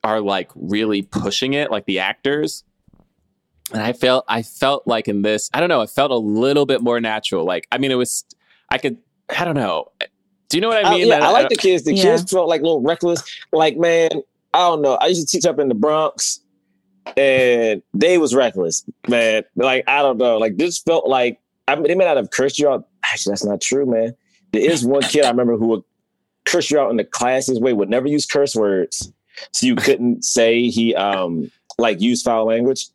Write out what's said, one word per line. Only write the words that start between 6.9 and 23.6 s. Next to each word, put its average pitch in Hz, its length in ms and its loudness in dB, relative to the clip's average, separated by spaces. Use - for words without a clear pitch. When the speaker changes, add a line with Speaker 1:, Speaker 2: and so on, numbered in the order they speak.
Speaker 1:
natural. 107 440 -4
Like, 87 280 -4
I 123 60 -2
mean, 135 120 0
it 131 60 0
was, - 280 -4
I - 80 0
could, 151 200 -4
I 156 160 -4
don't 165 120 -2
know. 95 340 -4
Do - 80 -2
you 170 40 2
know 214 80 0
what 220 180 0
I - 20 4
Speaker 2:
I, 208 80 4
Speaker 1:
mean? - 120 2
Speaker 2:
yeah, - 100 6
Speaker 1:
I, 151 80 4
Speaker 2:
I 165 40 6
like 226 160 4
Speaker 1:
I - 20 -2
Speaker 2:
the 233 80 0
kids. 185 260 2
The - 120 0
Speaker 3:
Yeah. 190 80 2
Speaker 2:
kids 185 280 2
felt, 185 180 0
like, 160 120 0
a 139 40 -6
little 156 180 0
reckless. 170 420 -2
Like, 156 240 2
man, 165 340 2
I 165 60 4
don't 170 220 2
know. 135 120 2
I - 140 0
used 170 180 -2
to - 100 -4
teach - 80 -4
up 151 140 0
in 143 100 0
the 123 60 0
Bronx, 151 640 -2
and 123 680 2
they 175 260 4
was 135 180 2
reckless, 98 480 0
man. 113 340 2
Like, 131 320 0
I 139 140 2
don't 131 160 2
know. 120 200 2
Like, 107 200 -2
this 170 200 -2
felt - 300 0
like, 123 320 0
I 135 80 0
mean, 151 140 -2
they 175 80 2
may 190 80 4
not 160 120 2
have 107 140 -2
cursed 135 300 -2
you 147 80 4
out. 120 180 -2
Actually, - 280 -4
that's 101 120 -6
not 104 160 -2